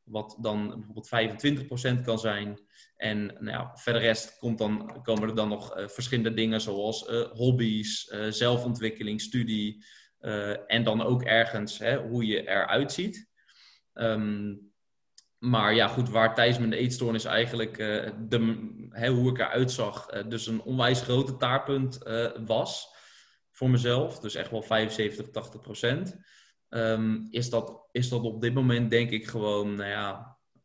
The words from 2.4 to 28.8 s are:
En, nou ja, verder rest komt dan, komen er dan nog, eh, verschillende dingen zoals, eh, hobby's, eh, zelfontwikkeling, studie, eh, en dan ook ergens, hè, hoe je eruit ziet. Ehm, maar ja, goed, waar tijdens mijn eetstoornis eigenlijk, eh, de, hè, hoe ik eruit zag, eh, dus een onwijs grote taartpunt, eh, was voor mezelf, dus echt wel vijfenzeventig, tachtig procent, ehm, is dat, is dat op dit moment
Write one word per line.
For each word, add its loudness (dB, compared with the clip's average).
En, -2
nou -10
ja, -6
verder 0
rest 2
komt -2
dan, -2
komen 0
er -4
dan 0
nog, -6
eh, -6
verschillende -2
dingen 0
zoals, -4
eh, -2
hobby's, 0
eh, -6
zelfontwikkeling, 0
studie, -2
eh, -4
en 4
dan 2
ook 2
ergens, 2
hè, 0
hoe -2
je 0
eruit 2
ziet. -6
Ehm, -2
maar 4
ja, 8
goed, 0
waar 4
tijdens 6
mijn 2
eetstoornis 0
eigenlijk, 0
eh, -2
de, 2
hè, -2
hoe 4
ik 0
eruit 2
zag, -4
eh, -6
dus -6
een -2
onwijs 2
grote 0
taartpunt, 0
eh, -2
was -2
voor 0
mezelf, 4
dus -8
echt -6
wel -4
vijfenzeventig, 0
tachtig -10
procent, -2
ehm, 0
is -2
dat, -4
is -2
dat 0
op -4
dit 0
moment 2